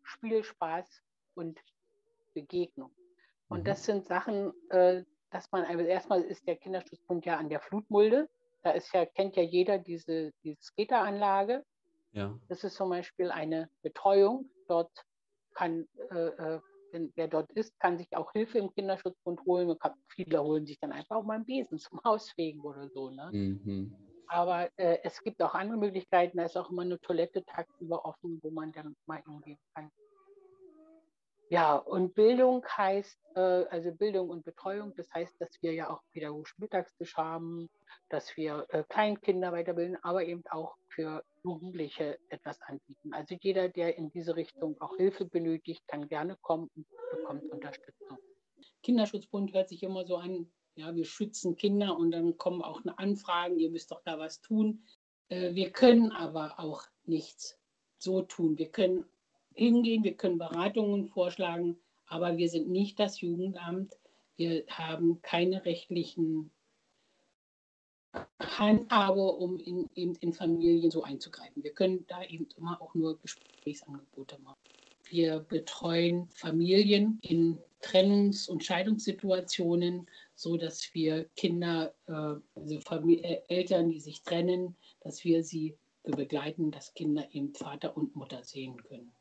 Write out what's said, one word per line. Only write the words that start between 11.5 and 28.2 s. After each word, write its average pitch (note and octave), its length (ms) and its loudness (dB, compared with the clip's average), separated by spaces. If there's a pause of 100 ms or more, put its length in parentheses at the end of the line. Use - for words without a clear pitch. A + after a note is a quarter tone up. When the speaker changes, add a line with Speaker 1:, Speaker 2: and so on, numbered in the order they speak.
Speaker 2:
Ja. G#2 260 -4 (100)
Speaker 1:
Das F3+ 160 -8
ist F#3 120 -6
zum F#3+ 140 0
Beispiel F3 400 -2
eine D#3+ 380 -2 (140)
Betreuung. G3+ 680 4 (180)
Dort E3+ 220 2 (640)
kann, E3 320 -2 (240)
äh, E3+ 180 0
äh, D#3+ 320 -6 (300)
wenn E3 240 -6
wer D#3+ 140 -2
dort D#3 240 0
ist, A3 280 -4
kann F3+ 160 4
sich F3 200 -10
auch - 160 -6
Hilfe A3+ 260 0
im G3 160 0
Kinderschutzbund F#3+ 720 -4
holen. F3+ 220 4
Man D#3+ 100 0
kann, - 160 -2 (140)
viele D#3+ 340 0
holen D3+ 240 0
sich D3 120 -14
dann D3 140 -6
einfach D3 240 -8
auch E3+ 80 -2
mal G#3+ 120 -4
einen A3+ 100 -8
Besen B3 320 -4
zum - 260 -14
Hausfegen E3+ 560 0
oder C#3 300 -12
so, C3 200 -8
ne? C3+ 220 -14
Speaker 2:
Mhm. G2 600 -4 (340)
Speaker 1:
Aber, F3 480 0
äh, E3+ 260 2
es - 200 -10
gibt G#3 200 -2
auch D#3+ 120 2
andere G#3 240 -2
Möglichkeiten. F3+ 600 2
Da E3+ 60 0
ist E3+ 120 -4
auch F3 140 -4
immer F3+ 120 -4
eine F3+ 180 -4
Toilette F3 440 -2
tagsüber - 600 -8
offen, D#3+ 380 -10